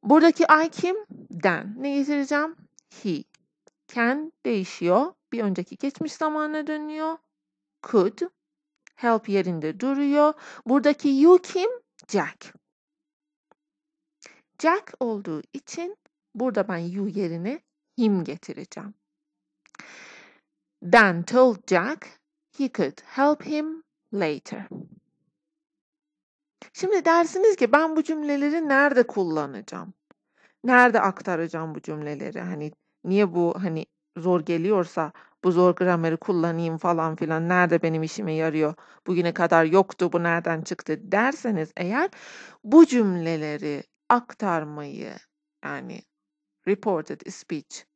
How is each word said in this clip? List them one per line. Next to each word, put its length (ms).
Buradaki 420
I 60
kim? 260
Dan. 400
Ne 160
getireceğim? 580
He. 220
Can 440
değişiyor. 680
Bir 100
önceki 340
geçmiş 360
zamana 540
dönüyor. 520
Could. 360
Help 340
yerinde 520
duruyor. 540
Buradaki 420
you 300
kim? 320
Jack. 460
Jack 420
olduğu 420
için 440
burada 340
ben 100
you 300
yerine 520
him 260
getireceğim. 680
Dan 400
told 340
Jack 540
he 140
could 320
help 420
him 360
later. 560
Şimdi 320
dersiniz 520
ki, 160
"Ben 240
bu 60
cümleleri 680
nerede 380
kullanacağım? 880
Nerede 360
aktaracağım 760
bu 60
cümleleri? 600
Hani 320
niye 300
bu, 280
hani, 240
zor 240
geliyorsa 720
bu 80
zor 220
grameri 420
kullanayım 600
falan 380
filan, 320
nerede 340
benim 200
işime 300
yarıyor? 420
Bugüne 280
kadar 300
yoktu, 480
bu 100
nereden 400
çıktı?" 500
derseniz 640
eğer, 340
bu 220
cümleleri 960
aktarmayı, 1080
yani 380
reported 520
speech 540